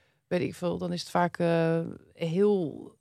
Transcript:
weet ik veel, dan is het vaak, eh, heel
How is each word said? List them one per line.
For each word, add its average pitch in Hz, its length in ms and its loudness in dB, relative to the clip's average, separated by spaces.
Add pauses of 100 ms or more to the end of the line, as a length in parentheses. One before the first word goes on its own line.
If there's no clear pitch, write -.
(260)
weet 180 140 -2
ik - 140 -2
veel, 175 240 -4
dan 175 140 -4
is 170 80 -4
het - 100 -12
vaak, 180 280 2
eh, 165 400 2 (360)
heel 180 880 0